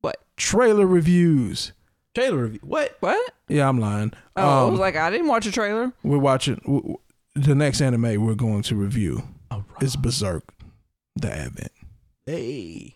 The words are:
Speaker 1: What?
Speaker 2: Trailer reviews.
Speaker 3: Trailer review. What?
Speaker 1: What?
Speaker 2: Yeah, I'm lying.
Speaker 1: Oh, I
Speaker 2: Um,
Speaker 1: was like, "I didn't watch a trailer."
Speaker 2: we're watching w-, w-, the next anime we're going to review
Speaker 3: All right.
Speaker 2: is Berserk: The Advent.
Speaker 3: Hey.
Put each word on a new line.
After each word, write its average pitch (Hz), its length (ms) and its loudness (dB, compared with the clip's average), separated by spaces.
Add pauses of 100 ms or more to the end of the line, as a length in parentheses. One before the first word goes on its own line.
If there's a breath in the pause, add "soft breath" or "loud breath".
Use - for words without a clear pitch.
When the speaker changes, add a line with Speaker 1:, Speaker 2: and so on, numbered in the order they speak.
Speaker 1:
What? - 160 -6 (180)
Speaker 2:
Trailer 214 500 4
reviews. 170 840 4 (420)
Speaker 3:
Trailer 233 300 0
review. 110 180 -6
What? - 380 -4
Speaker 1:
What? 440 340 -2 (140)
Speaker 2:
Yeah, 139 200 2
I'm 131 120 2
lying. 104 340 -2 (220 loud breath)
Speaker 1:
Oh, 190 80 -2
I 135 220 4
Speaker 2:
Um, 120 60 2
Speaker 1:
was - 80 0
like, 190 160 0
"I 160 140 0
didn't 311 180 0
watch 226 200 0
a 196 40 -4
trailer." 226 400 -2 (120)
Speaker 2:
we're 143 160 0
watching 135 360 2 (100)
w-, 139 160 0
w-, - 160 -10 (380)
the 143 200 4
next 143 260 0
anime 117 420 0
we're 113 120 0
going 107 280 -2
to 113 120 -4
review 98 480 -2 (260)
Speaker 3:
All 101 240 -8
right. - 100 -8
Speaker 2:
is 131 120 -2
Berserk: 104 580 -4 (600)
The - 180 -6
Advent. - 380 -10 (560)
Speaker 3:
Hey. 123 680 -10